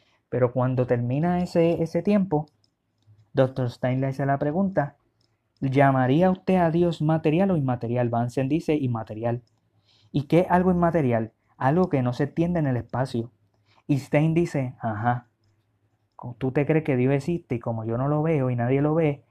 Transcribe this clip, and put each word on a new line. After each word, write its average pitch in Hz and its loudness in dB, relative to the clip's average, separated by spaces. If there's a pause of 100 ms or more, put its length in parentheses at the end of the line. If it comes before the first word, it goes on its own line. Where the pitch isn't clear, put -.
(280)
Pero 123 0
cuando 127 0
termina 139 0
ese, 170 0
ese 165 -2
tiempo, 190 0 (840)
doctor 131 0
Stein 131 -2
le 135 -2
hace 135 -4
la 139 0
pregunta, 156 -2 (640)
"¿Llamaría 135 4
usted 185 0
a 170 2
Dios 170 0
material 160 2
o 175 0
inmaterial?" 123 -2
Bansen 120 -2
dice, 156 -2
"Inmaterial." 117 -4 (680)
"¿Y 143 -2
qué 165 4
es 185 0
algo 180 2
inmaterial?" 156 2 (260)
"Algo 160 2
que 139 0
no 123 0
se 139 -2
extiende 170 -2
en 147 0
el 127 0
espacio." 120 -6 (540)
Y 147 0
Stein 160 0
dice, 147 -2
"Ajá, 113 -2 (880)
co-, 123 -14
tú 131 -4
te 143 0
crees 156 2
que 143 0
Dios 123 2
existe 143 -4
y 113 -4
como 113 -6
yo 113 -4
no 131 -2
lo 151 0
veo 147 0
y 123 -2
nadie 127 0
lo 151 2
ve, 151 0